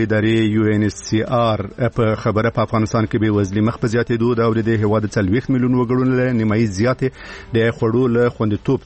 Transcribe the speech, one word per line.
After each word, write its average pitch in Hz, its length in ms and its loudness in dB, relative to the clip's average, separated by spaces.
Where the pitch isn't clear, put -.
ادارې 110 320 0
یو 110 80 2
ان 107 200 2
ایچ 101 100 0
سی - 300 -4
آر 113 360 0
په 110 260 0
خبره، 110 360 -2
په 117 120 -2
افغانستان 110 420 0
کې 110 140 -2
بې 107 100 2
وزلي 101 320 0
مخ 113 180 0
په - 80 -2
زیاتېدو 117 500 0
ده 113 80 2
او 113 100 2
د 113 80 0
دې 110 160 0
هیواد 107 240 2
د 107 40 -4
څلوېښت 101 440 0
میلیون 127 240 2
وګړو 127 300 0
له 127 280 0
نیمایي 110 340 0
زیاتې 117 440 -2
د 113 160 4
خوړو 120 380 0
له 120 200 2
خوندیتوب 113 580 -2